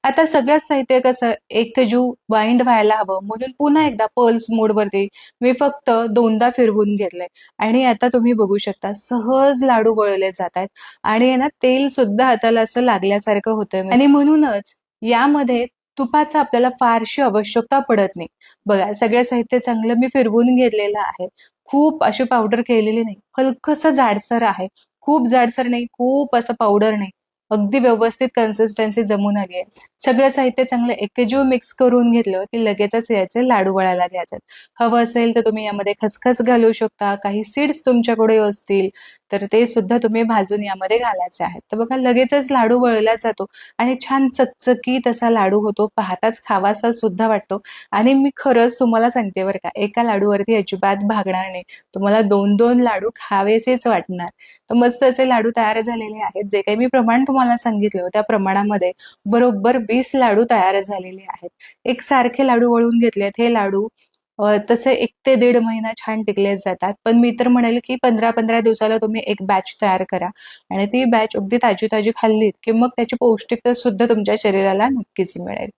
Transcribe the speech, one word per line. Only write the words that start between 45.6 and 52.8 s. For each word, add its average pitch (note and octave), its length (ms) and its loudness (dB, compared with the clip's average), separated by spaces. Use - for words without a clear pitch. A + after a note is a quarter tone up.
होतो, G#3 260 -2
पाहताच G#3 520 -4
खावासा G#3 440 0
सुद्धा A3+ 360 -2
वाटतो. G#3 300 -2
आणि A#3 220 4
मी C4+ 220 2
खरंच B3 440 2
तुम्हाला A3+ 300 2
सांगते G3+ 340 -4
बरं G3 200 -4
का, E3+ 120 -8
एका G#3 260 -2
लाडूवरती G3+ 540 0
अजिबात G3+ 520 -2
भागणार F#3+ 420 -2
नाही, F3+ 120 -12
तुम्हाला G3+ 280 2
दोन G3+ 340 2
दोन A#3+ 260 4